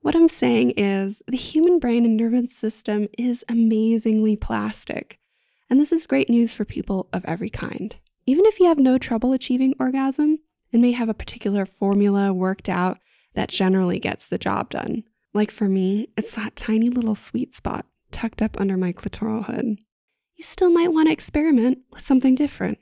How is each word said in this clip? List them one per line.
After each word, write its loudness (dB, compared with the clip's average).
What -2
I'm 6
saying 2
is, -2
the -4
human 2
brain 2
and 2
nervous 0
system -4
is -4
amazingly 2
plastic, -8
and 4
this 2
is -2
great 0
news 2
for -6
people -6
of -6
every -6
kind. -12
Even 4
if 2
you 6
have 4
no 4
trouble -2
achieving 0
orgasm 0
and 4
may 4
have -4
a -4
particular -4
formula 2
worked -2
out -2
that -4
generally 0
gets -8
the -4
job -4
done. -6
Like 0
for -4
me, -2
it's -8
that -10
tiny 0
little -2
sweet -10
spot -10
tucked -8
up -4
under -2
my -2
clitoral -8
hood. -6
You -20
still 0
might 4
want 4
to 2
experiment 0
with -20
something 4
different. -4